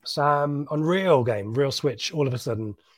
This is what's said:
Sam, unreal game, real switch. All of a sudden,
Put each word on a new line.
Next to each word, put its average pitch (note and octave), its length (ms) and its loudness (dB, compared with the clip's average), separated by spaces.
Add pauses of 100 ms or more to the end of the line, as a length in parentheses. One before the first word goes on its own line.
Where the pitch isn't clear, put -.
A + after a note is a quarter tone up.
Sam, D3 640 0
unreal D#3 520 4
game, G#2+ 300 -2
real C3+ 180 2
switch. C3 420 -4
All D3 120 0
of B2+ 80 -2
a B2 60 -6
sudden, A2 340 -4 (240)